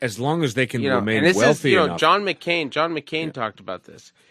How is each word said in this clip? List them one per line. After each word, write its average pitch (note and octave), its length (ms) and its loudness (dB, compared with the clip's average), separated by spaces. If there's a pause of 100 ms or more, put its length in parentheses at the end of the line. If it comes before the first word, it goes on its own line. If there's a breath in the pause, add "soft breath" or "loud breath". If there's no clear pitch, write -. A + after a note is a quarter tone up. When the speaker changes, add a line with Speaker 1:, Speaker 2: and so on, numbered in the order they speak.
Speaker 1:
as A2 160 -6
long D3+ 260 -2
as B2 100 -2
they B2+ 120 0
can B2 160 -6
Speaker 2:
you C#3 80 -2
know, B2+ 60 2
Speaker 1:
remain A2 220 0
Speaker 2:
and D3+ 80 2
this F#3 120 4
Speaker 1:
wealthy C#3+ 320 4
Speaker 2:
is, - 20 6
you F#3 60 6
know, E3 80 4
Speaker 1:
enough. - 140 -6
Speaker 2:
John F3 220 4
McCain, E3+ 480 -4
John D#3+ 240 -2
McCain D#3+ 320 -6
Speaker 1:
Yeah. D3 60 -8
Speaker 2:
talked A2+ 280 -8
about F#2 240 -10
this. - 280 -20 (180)